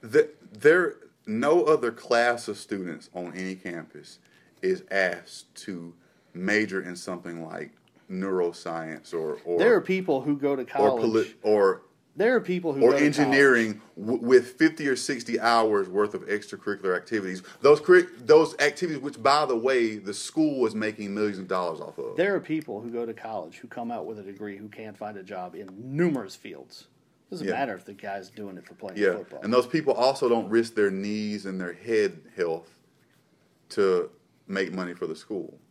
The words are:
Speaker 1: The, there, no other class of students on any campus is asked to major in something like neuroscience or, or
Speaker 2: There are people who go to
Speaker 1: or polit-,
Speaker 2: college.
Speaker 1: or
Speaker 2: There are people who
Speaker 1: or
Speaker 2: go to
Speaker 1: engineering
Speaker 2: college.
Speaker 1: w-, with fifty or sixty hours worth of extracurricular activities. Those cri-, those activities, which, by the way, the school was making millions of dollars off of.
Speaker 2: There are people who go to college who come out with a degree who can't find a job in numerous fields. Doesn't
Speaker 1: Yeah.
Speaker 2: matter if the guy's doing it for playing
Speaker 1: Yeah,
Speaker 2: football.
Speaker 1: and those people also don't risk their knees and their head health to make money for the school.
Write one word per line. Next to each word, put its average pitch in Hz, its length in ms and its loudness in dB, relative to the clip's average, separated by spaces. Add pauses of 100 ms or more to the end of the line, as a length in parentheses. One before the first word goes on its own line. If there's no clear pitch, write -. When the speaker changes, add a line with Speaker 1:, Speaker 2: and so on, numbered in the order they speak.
Speaker 1:
The, 131 300 2 (220)
there, 151 440 4 (300)
no 143 380 2
other 143 260 4
class 120 580 0
of 101 80 -6
students 90 580 -10
on 87 200 -10
any 92 200 -8
campus 82 640 -14 (440)
is 92 280 -2
asked 90 640 -4 (100)
to 85 300 -12 (400)
major 95 480 0
in 87 140 -10
something 87 480 -10
like 82 280 -12 (380)
neuroscience 87 1000 -4
or, 80 320 -4
or 87 140 0
Speaker 2:
There 220 160 6
are 180 60 2
people 180 420 -2
who 143 140 -2
go 139 200 -2
to 131 60 -6
Speaker 1:
or 123 360 2
polit-, 113 40 0
Speaker 2:
college. 113 400 0
Speaker 1:
or 107 400 4 (340)
Speaker 2:
There 233 180 2
are 233 60 2
people 180 320 -4
who 135 100 0
Speaker 1:
or - 100 8
Speaker 2:
go 143 60 2
to 147 60 4
Speaker 1:
engineering 135 760 4 (160)
Speaker 2:
college. 98 100 -10 (140)
Speaker 1:
w-, 117 80 -4
with 127 240 6
fifty 156 360 0
or 127 80 0
sixty 120 420 -4
hours 110 500 4
worth 101 260 0
of 85 120 -6
extracurricular 98 680 -4
activities. 92 460 -6 (180)
Those 151 200 8
cri-, 180 260 8 (120)
those 151 420 6
activities, 147 420 -2
which, 139 200 -10
by 143 240 4
the 127 100 0
way, 117 420 2
the 98 160 -8
school 147 460 -2
was 110 140 0
making 107 400 -4
millions 104 240 -2
of 95 100 -12
dollars 90 320 -2
off 80 180 -14
of. 60 180 -8
Speaker 2:
There 196 180 0
are 165 60 -2
people 151 400 -8
who 120 100 -12
go 117 140 -6
to 113 100 -10
college 104 440 -12
who 120 100 -20
come 120 220 -10
out 107 160 -8
with 107 120 -12
a 101 40 -14
degree 98 340 -12
who 104 120 -16
can't 107 280 -16
find 104 220 -12
a 95 40 -16
job 90 320 -12
in 95 220 -14
numerous 131 600 -2
fields. - 500 -18 (440)
Doesn't 160 160 -8
Speaker 1:
Yeah. 95 60 -2
Speaker 2:
matter 123 220 -4
if 90 100 -14
the 104 80 -18
guy's 98 380 -12
doing 101 260 -14
it 85 100 -18
for - 60 -20
playing 95 260 -12
Speaker 1:
Yeah, 95 200 2
Speaker 2:
football. - 240 -14
Speaker 1:
and 110 100 -2
those 123 140 4
people 156 260 0
also 127 380 2
don't 110 180 2
risk 113 260 2
their 101 160 2
knees 104 540 -6
and 95 160 -8
their 87 140 -8
head 104 480 -2 (120)
health 82 360 -4 (1000)
to 92 380 2 (380)
make 95 260 -4
money 92 220 -6
for 87 120 -8
the 80 80 -8
school. - 440 -10 (120)